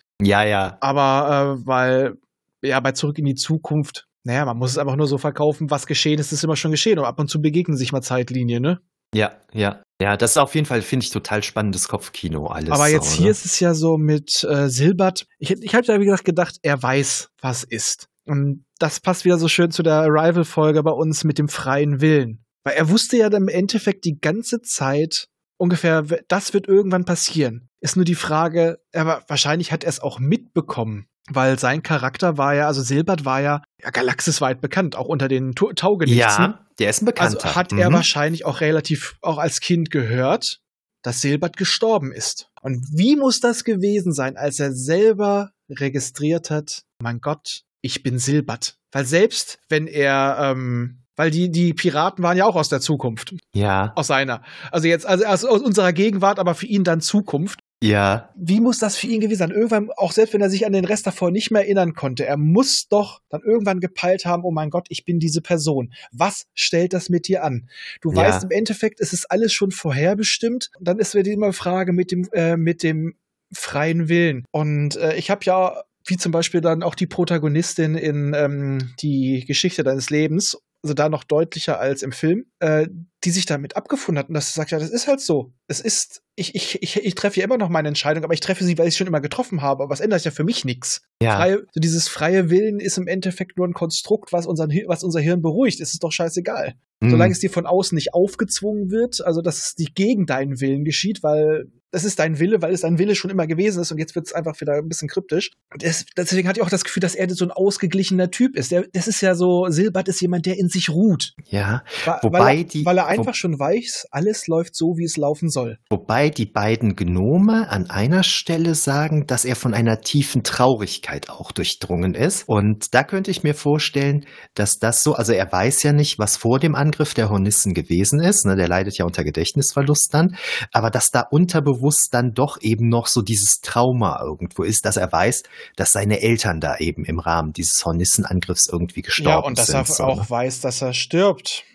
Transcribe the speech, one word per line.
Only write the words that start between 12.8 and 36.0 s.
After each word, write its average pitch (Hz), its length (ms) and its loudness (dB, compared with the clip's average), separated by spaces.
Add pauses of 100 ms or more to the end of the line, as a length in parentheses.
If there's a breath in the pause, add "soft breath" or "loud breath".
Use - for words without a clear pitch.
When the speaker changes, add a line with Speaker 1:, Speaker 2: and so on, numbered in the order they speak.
Speaker 1:
so, 151 60 6
Speaker 2:
jetzt 151 200 2
hier 170 120 2
Speaker 1:
ne? 214 60 6
Speaker 2:
ist - 140 -4
es - 140 -2
ja 170 140 4
so 160 240 2
mit, 151 520 0
äh, 143 180 2
Silbert. 180 580 2 (120)
Ich, 156 140 -4
ich 214 240 -2
hab 240 100 4
ja, 214 140 4
wie 202 60 2
gesagt, 196 200 2
gedacht, 175 380 0
er 143 180 0
weiß, 131 480 -2 (120)
was 127 220 -4
ist. - 440 -6 (180)
Und 143 400 -2 (140)
das 156 200 -2
passt - 260 -2
wieder 175 120 4
so 165 100 0
schön 170 220 2
zu 165 140 -2
der 160 120 4
Arrival-Folge 156 880 4
bei 156 100 2
uns 156 320 -2
mit 151 140 2
dem 147 120 0
freien 143 520 0
Willen. 139 440 2 (180)
Weil 139 120 -2
er 160 140 2
wusste 226 280 4
ja 214 120 6
dann 202 140 2
im 196 40 2
Endeffekt 196 580 -2
die 151 140 0
ganze 220 420 -4
Zeit 147 680 -2 (300)
ungefähr, 160 520 2
w-, 165 180 -2
das - 260 -2
wird 196 140 0
irgendwann 190 380 4
passieren. 143 600 -2 (120)
Ist - 180 -6
nur 185 80 4
die 170 100 2
Frage, 165 600 0 (140)
er 160 140 -2
war, 160 220 0
wahrscheinlich 151 440 0
hat 156 120 -4
er 170 60 -2
es - 100 -4
auch 117 200 -6
mitbekommen, 127 880 -2 (220)
weil 131 300 2
sein 139 240 0
Charakter 147 560 -2
war 139 160 2
ja, 147 120 2
also 135 140 -2
Silbert 143 440 0
war 135 160 0
ja, 147 200 0 (220)
ja - 80 -8
galaxisweit 127 720 -2
bekannt, 160 340 -2
auch 123 120 -6
unter 135 200 0
den 131 260 0
Tu-, 190 200 0
Taugenichtsen. 120 720 4